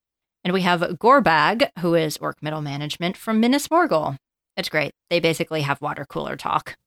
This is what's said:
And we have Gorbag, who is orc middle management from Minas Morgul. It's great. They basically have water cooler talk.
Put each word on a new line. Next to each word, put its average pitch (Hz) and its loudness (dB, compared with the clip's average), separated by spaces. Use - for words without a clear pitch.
And 180 -2
we 190 0
have 180 2
Gorbag, 180 4
who 170 0
is 160 0
orc - -8
middle 151 -6
management 147 -6
from 220 -2
Minas 254 2
Morgul. 165 2
It's 185 -6
great. 151 -2
They 175 2
basically 160 0
have 139 -2
water 147 -8
cooler 147 -8
talk. - -4